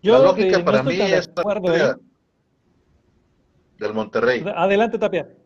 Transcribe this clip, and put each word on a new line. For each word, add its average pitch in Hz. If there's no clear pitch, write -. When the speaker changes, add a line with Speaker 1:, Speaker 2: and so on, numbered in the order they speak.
Speaker 1:
Yo, 214
Speaker 2:
La 269
lógica 185
Speaker 1:
eh, -
no 170
Speaker 2:
para 160
Speaker 1:
estoy 139
Speaker 2:
mí 185
Speaker 1:
tan 196
de 185
Speaker 2:
es 175
la -
Speaker 1:
acuerdo, 208
Speaker 2:
victoria 165
Speaker 1:
¿eh? -
Speaker 2:
del 107
Monterrey. 113
Speaker 1:
Adelante, 202
Tapia. 180